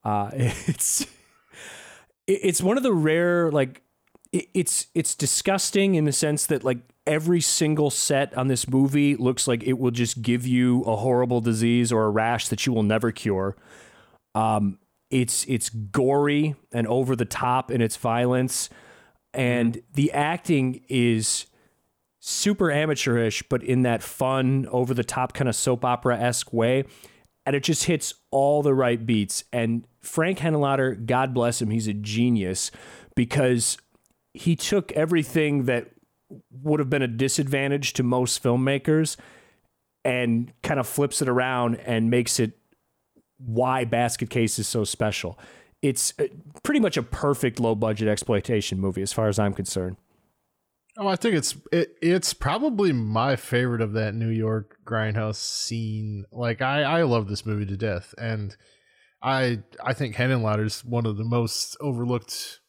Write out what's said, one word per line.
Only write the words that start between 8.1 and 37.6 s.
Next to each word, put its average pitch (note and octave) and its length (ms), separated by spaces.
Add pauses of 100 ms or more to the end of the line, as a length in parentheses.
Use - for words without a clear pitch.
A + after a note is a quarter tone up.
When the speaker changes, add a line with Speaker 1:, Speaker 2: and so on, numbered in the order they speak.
Speaker 1:
on B2+ 120
this B2+ 200
movie C#3 480
looks B2 320
like A#2+ 160
it B2+ 140
will B2 120
just A#2+ 320
give A#2+ 240
you B2 360
a A2 140
horrible B2 440
disease A#2 520
or A2 120
a G#2+ 60
rash A2+ 380
that - 180
you C3 60
will A2 120
never A2 280
cure. G2 440 (800)
Um, G#2+ 440 (320)
it's, B2+ 360
it's B2 220
gory C#3 880 (180)
and A#2 140
over B2+ 280
the A#2+ 100
top B2 460
in B2 100
its A2+ 160
violence, B2 760 (640)
and A#2+ 400
Speaker 2:
Mm-hmm. - 200
Speaker 1:
the C#3+ 180
acting D3 760
is A#2+ 580 (800)
super G3+ 460
amateurish, C3+ 760
but B2+ 160
in B2+ 180
that A#2 180
fun, C3 720
over B2+ 240
the A#2+ 80
top B2+ 320
kind C3 140
of - 80
soap B2 280
opera-esque B2 680
way. B2 320 (600)
And C#3 120
it C#3 80
just D#3 220
hits D#3+ 280 (160)
all C#3+ 320
the C#3+ 120
right A#2+ 300
beats. G#2+ 380 (100)
And A#2 360 (120)
Frank F3 380
Henenlotter, C#3 680
God B2+ 300
bless A#2+ 260
him, G#2+ 100
he's A2 180
a G#2 40
genius, G#2 760 (460)
because B2 600 (580)
he E3+ 200
took - 380
everything D3+ 720
that A#2+ 240 (760)
would D3+ 160
have C#3 100
been C#3 140
a B2+ 60
disadvantage C#3 840